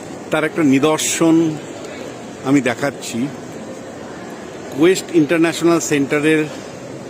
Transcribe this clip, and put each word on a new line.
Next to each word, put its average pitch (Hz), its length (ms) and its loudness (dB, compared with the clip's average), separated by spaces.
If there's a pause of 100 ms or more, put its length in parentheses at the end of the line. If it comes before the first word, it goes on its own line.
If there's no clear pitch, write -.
(320)
তার 156 120 2
একটা 160 200 0
নিদর্শন 156 920 4 (880)
আমি 139 160 4
দেখাচ্ছি। 120 640 -2 (1500)
কোয়েস্ট 175 380 2
ইন্টারন্যাশনাল 165 640 4
সেন্টারের 151 680 2 (640)